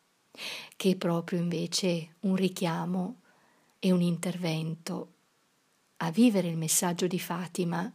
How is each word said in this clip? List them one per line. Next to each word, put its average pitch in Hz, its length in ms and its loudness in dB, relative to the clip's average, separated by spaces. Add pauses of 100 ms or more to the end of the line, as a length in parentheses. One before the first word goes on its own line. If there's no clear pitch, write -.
(760)
che 190 140 2
è 185 60 4
proprio 170 420 -2
invece 170 800 -2
un 190 140 2
richiamo 185 840 -2 (580)
e 185 140 4
un 180 80 6
intervento 170 1120 -2 (880)
a 165 120 -2
vivere 202 380 4
il 165 80 -2
messaggio 175 500 2
di 175 140 -2
Fatima 175 760 -4